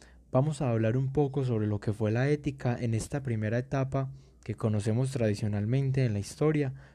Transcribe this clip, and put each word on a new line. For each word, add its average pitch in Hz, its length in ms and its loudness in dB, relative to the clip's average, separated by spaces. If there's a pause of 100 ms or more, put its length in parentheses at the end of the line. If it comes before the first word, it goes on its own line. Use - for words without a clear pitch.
(320)
vamos 147 300 2
a 127 80 2
hablar 110 260 2
un 135 160 0
poco 139 320 0
sobre 110 220 2
lo 104 140 0
que 107 120 -2
fue 107 180 0
la 127 200 2
ética 135 500 -2
en 113 140 0
esta 139 280 -4
primera 113 360 -2
etapa 135 520 -2 (320)
que 107 120 -6
conocemos 110 560 0
tradicionalmente 117 960 0
en 107 80 0
la 101 40 0
historia, 147 540 0 (220)